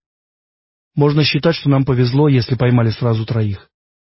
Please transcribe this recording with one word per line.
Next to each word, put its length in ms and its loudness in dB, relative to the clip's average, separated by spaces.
Можно 300 2
считать, 320 0
что 120 -4
нам 160 2
повезло, 440 0
если 260 0
поймали 360 2
сразу 360 -2
троих. 440 -6